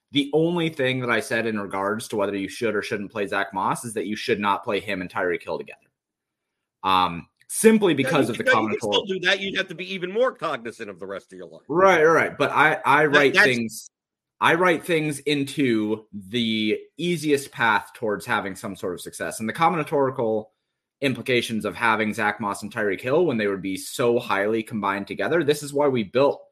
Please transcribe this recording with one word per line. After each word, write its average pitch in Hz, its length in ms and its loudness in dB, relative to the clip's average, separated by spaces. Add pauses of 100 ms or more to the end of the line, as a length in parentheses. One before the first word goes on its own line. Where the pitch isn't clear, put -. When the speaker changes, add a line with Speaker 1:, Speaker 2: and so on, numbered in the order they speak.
(120)
Speaker 1:
the 143 200 0
only 165 360 2
thing 131 320 -2
that 120 100 -2
I 113 80 2
said 113 280 -2
in 110 120 -2
regards 98 500 -4
to 117 80 -6
whether 101 200 0
you 95 120 -4
should 107 280 -2
or 101 60 -2
shouldn't 101 280 -6
play 104 160 -4
Zach 98 260 -4
Moss 107 320 -2
is 113 100 -10
that 92 120 -4
you 104 80 -4
should 107 240 -2
not 101 240 0
play 104 160 -2
him 92 220 -6
and 87 100 -8
Tyreek 90 320 -2
Hill 82 160 -6
together. - 220 -14 (1040)
Um, 90 420 4 (220)
simply 214 440 6
Speaker 2:
No, 139 40 0
Speaker 1:
because 135 320 2
Speaker 2:
you 117 40 -2
Speaker 1:
of - 60 -6
the 110 60 -4
Speaker 2:
can, - 100 4
no, 110 80 2
you 107 60 -2
can 104 120 -4
Speaker 1:
combinatorial 208 120 -2
Speaker 2:
still 233 140 0
do 190 140 -4
that. 190 200 0
You'd 190 160 -6
have 190 120 -4
to 180 60 -12
be 185 180 -10
even 180 180 -6
more 240 220 0
cognizant 117 560 -8
of 92 100 -12
the 92 80 -14
rest 95 260 -12
of 92 60 -16
your 87 100 -16
life. 80 200 -20
Speaker 1:
Right, 175 340 4
right, 160 100 6
right. 120 260 2
But 139 140 2
I, 147 340 4
I 147 200 6
Speaker 2:
That, 143 100 4
Speaker 1:
write 143 180 6
Speaker 2:
that's 196 100 6
Speaker 1:
things, 117 460 -2 (500)
I 131 140 4
write 175 300 2
things 156 360 0
into 123 920 0
the 107 680 -2 (180)
easiest 151 540 0
path 110 440 2
towards 104 320 -4
having 101 280 -4
some 98 220 -10
sort 92 180 -6
of 85 60 -12
success. 85 400 -8
And 110 80 -6
the 104 40 -4
combinatorial 135 920 0 (540)
implications 117 640 -2
of 98 100 -4
having 110 380 0
Zach 107 280 -2
Moss 101 220 -4
and 104 100 -10
Tyreek 104 280 -2
Hill 151 260 2
when 131 100 -2
they 107 100 -2
would 98 160 -4
be 95 140 -4
so 120 420 0
highly 110 440 -2
combined 101 440 -4
together, 117 360 -2
this 147 200 0
is 143 100 -12
why 143 160 2
we 123 160 0
built 123 480 2